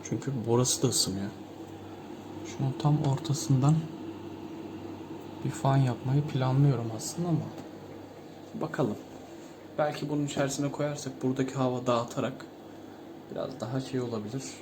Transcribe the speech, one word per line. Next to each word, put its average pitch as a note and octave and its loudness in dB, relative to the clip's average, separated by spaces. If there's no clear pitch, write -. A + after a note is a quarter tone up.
Çünkü - -2
burası B2 6
da B2+ 6
ısınıyor. G2+ 2
Şunun C3+ -2
tam D3 6
ortasından C#3 4
bir C3+ 2
fan C3+ 4
yapmayı C3 4
planlıyorum C3 6
aslında - -2
ama D#3 4
bakalım. C3 0
Belki D3+ 0
bunun D3 2
içerisine C#3 0
koyarsak C#3+ -2
buradaki C3 2
hava B2+ 2
dağıtarak A#2+ 2
biraz - -4
daha B2+ -2
şey B2+ -2
olabilir. A2+ -4